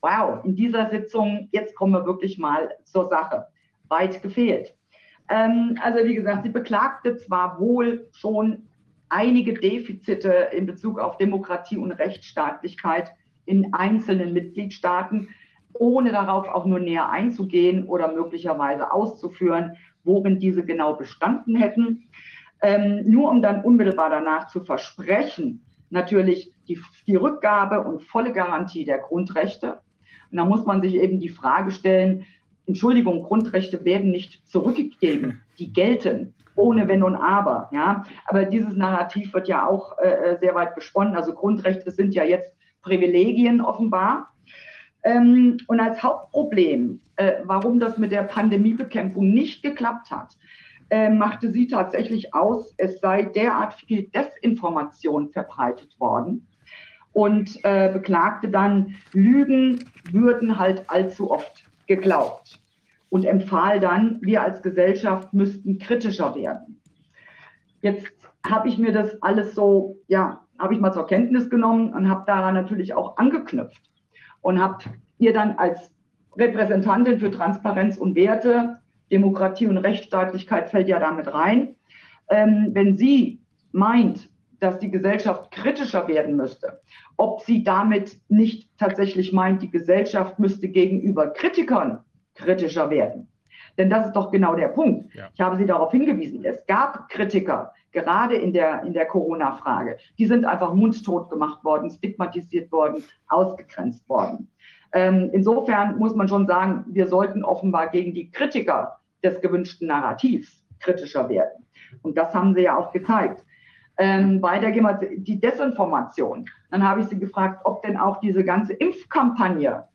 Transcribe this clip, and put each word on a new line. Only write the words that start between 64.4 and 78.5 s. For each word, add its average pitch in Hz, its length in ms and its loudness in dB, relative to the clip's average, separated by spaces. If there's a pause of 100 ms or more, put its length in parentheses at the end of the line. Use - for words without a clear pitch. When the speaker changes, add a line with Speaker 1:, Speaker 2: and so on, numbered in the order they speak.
Speaker 1:
als - 200 -4
Gesellschaft 190 720 0
müssten 196 460 -2
kritischer 214 560 -4
werden. - 460 -10 (1000)
Jetzt 202 260 -4 (380)
habe 220 240 0
ich 214 80 -2
mir 226 140 2
das 208 300 -2
alles 202 340 0
so, 196 420 2 (100)
ja, 190 340 0 (180)
habe 190 140 0
ich 214 60 -2
mal 190 140 2
zur 165 140 -4
Kenntnis 240 420 2
genommen 226 440 2
und 190 160 0
habe 190 180 -2
daran 190 260 0
natürlich 190 400 -4
auch - 240 -6
angeknüpft - 720 -2 (520)
und 185 200 2
habe 190 180 -2 (400)
ihr 226 140 4
dann 214 240 0
als 170 340 -2 (460)
Repräsentantin 214 840 2
für 202 120 -2
Transparenz 196 680 -2
und 175 180 -2
Werte, 226 640 2 (320)